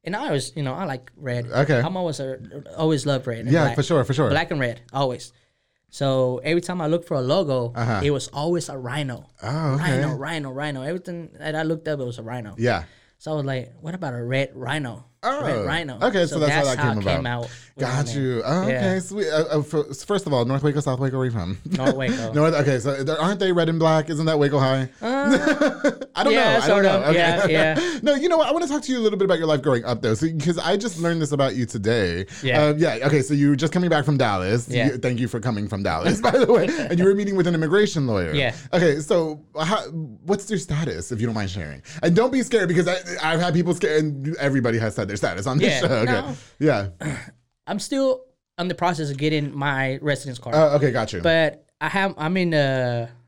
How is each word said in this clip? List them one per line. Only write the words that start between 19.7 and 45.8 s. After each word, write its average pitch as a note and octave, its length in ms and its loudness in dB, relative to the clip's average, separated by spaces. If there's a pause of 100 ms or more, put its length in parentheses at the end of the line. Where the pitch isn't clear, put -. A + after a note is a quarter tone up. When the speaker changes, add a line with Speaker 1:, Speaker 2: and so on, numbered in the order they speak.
Speaker 2:
first G3 200 0
of D3+ 40 -2
all, B2 140 2
North C3+ 180 0
Waco, D3 160 2
South C3+ 180 -2
Waco, C3 200 -2
where C3 60 0
are - 20 0
you B2 60 -2
from? F#2 340 -4
Speaker 1:
North D3 320 0
Waco. C3+ 360 -2
Speaker 2:
<laughs> D3 60 2
North, D#3+ 140 4
okay, C#3+ 260 2
so C#3 240 -2
there, D#3 160 -2
aren't F#3 220 0
they F#3+ 100 2
red E3+ 160 2
and E3 120 0
black? D#3+ 300 4
Isn't D#3 180 -2
that D#3 120 2
Waco C#3+ 200 4
High? C3 280 2 (140)
Speaker 1:
Uh, A3 40 -8 (1000)
Speaker 2:
<laughs> - 80 -20
I - 80 0
don't C#4+ 80 4
Speaker 1:
yeah, C4+ 80 4
Speaker 2:
know. A3 100 4
I A3 40 4
don't A3+ 140 4
Speaker 1:
sort G3+ 180 6
Speaker 2:
know. F#3+ 160 4
Speaker 1:
of. - 80 -4
Speaker 2:
Okay. E3 80 4
Speaker 1:
Yeah, E3+ 320 4
yeah. D#3+ 500 2
Speaker 2:
<laughs> - 20 -8
No, C#4+ 140 4
you D4+ 140 0
know E4 80 4
what? D4 100 4
I C4 60 0
wanna E4+ 140 0
talk C#4 160 -2
to B3+ 100 -4
you B3 40 0
a A3+ 60 0
little G#3 160 2
bit G3 60 2
about F3 140 2
your E3 80 0
life D3+ 140 2
growing B2+ 220 2
up, A#2+ 180 -2
though, A2+ 120 2
so, D3+ 120 0 (140)
'cause E3 180 0
I F3 200 0
just G3+ 240 -4
learned E3+ 200 0
this C#3+ 120 0
about C3+ 240 0
you B2 80 0
today. G2 600 0 (160)
Speaker 1:
Yeah. C3+ 260 4
Speaker 2:
Um, D3+ 100 2
yeah. D3 260 0
Okay, C#3 180 4
so D3 120 -2
you C#3+ 160 4
were C#3 80 4
just D3+ 160 0
coming F3+ 160 2
back D3+ 160 2
from D3 100 2
Dallas. A2 540 0
Speaker 1:
Yeah. A#2+ 180 2
Speaker 2:
You, C3 120 0
thank B2 200 -2
you B2 80 0
for A2+ 140 -4
coming G#2 260 -2
from G2 160 -4
Dallas, F2+ 380 0
<laughs> B3 80 2
by - 20 2
the C4 180 4
way. A3 180 6
Speaker 1:
<laughs> D4 220 -2
Speaker 2:
And F3 80 0
you F3 60 4
were G3 100 6
meeting G3+ 220 0
with F3+ 120 2
an F3 80 2
immigration D#3+ 520 2
lawyer. F#2+ 260 0
Speaker 1:
Yeah. C3+ 220 0 (160)
Speaker 2:
Okay, E3 300 4
so D#3 400 0 (180)
how, F3+ 220 2 (100)
what's D#3+ 580 -6
your G3+ 100 0
status, C#3+ 520 -4
if A2 80 -4
you A#2 80 0
don't A2 80 -4
mind G2+ 140 -2
sharing? D2+ 320 -10 (220)
And E3+ 120 4
don't B3+ 160 4
be C4+ 100 2
scared, G#3+ 280 2
because F3 180 2
I, F3+ 80 0 (260)
I've E3 200 0
had F3 120 0
people F3 200 2
scared, D#3 280 2
and D3 360 -4
everybody B2 420 2
has A2 160 -2
said G2+ 140 -4
their G2+ 80 -4
status G2 300 -2
on C3 100 0
this D#3 240 2